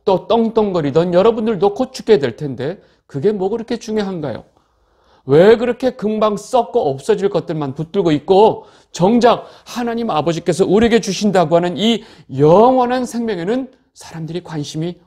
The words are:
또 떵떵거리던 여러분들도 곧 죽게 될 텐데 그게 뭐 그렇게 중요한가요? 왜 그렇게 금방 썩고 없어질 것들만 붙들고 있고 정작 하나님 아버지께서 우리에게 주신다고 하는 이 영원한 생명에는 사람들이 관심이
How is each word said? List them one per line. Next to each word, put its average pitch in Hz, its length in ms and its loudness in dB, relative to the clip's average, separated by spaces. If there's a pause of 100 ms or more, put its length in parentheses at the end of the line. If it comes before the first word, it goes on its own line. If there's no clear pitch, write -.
또 180 220 0
떵떵거리던 185 880 0
여러분들도 208 600 2
곧 254 180 -4
죽게 208 260 2
될 123 180 -4
텐데 139 440 -8 (260)
그게 165 260 -2
뭐 190 160 -4
그렇게 226 300 -6
중요한가요? 190 640 -8 (840)
왜 190 300 6
그렇게 240 320 -4
금방 214 480 -2
썩고 233 500 -2
없어질 180 400 -2
것들만 156 460 -6
붙들고 165 380 -2
있고 190 520 2 (280)
정작 214 520 2 (220)
하나님 233 440 -6
아버지께서 165 540 -2
우리에게 214 360 4
주신다고 180 540 0
하는 170 220 0
이 214 260 -2 (360)
영원한 240 640 4
생명에는 226 640 -4 (220)
사람들이 165 500 -12
관심이 160 640 -10